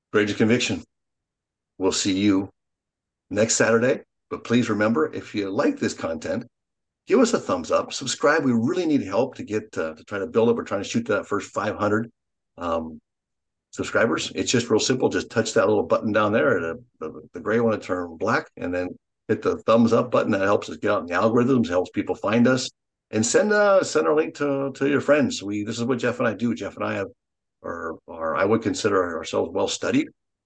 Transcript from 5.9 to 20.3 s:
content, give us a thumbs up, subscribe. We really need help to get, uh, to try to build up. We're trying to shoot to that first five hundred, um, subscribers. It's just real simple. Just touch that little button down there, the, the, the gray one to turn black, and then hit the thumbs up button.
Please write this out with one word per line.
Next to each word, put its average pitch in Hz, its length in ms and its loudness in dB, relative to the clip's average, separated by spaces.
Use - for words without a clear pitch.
content, 82 520 -6
give 202 120 6
us 254 140 4
a - 60 0
thumbs 87 320 -4
up, 85 220 0
subscribe. 147 500 0
We 131 80 2
really 147 340 0
need 143 180 2
help 98 320 -2
to - 80 -12
get, 104 340 -6
uh, 80 160 -4
to 78 100 -20
try 101 160 -8
to 95 80 -4
build 113 220 2
up. 113 60 2
We're 90 80 -4
trying 101 200 -4
to - 60 -10
shoot 117 180 -2
to 107 60 0
that 95 140 -2
first - 240 -4
five 101 240 -4
hundred, 104 360 -2
um, 82 420 -4
subscribers. 135 640 0
It's 95 160 -2
just 117 180 0
real 110 100 4
simple. 127 300 0
Just 87 200 -2
touch - 240 -2
that 101 140 4
little 104 160 2
button - 280 0
down 104 200 2
there, 123 280 2
the, 82 240 -6
the, 78 220 -10
the 87 60 -12
gray 104 200 0
one 117 140 2
to 101 60 -4
turn 90 380 -6
black, 123 400 -2
and 87 160 -6
then 90 160 -2
hit 110 140 0
the 92 160 0
thumbs - 360 4
up 95 180 2
button. 123 200 2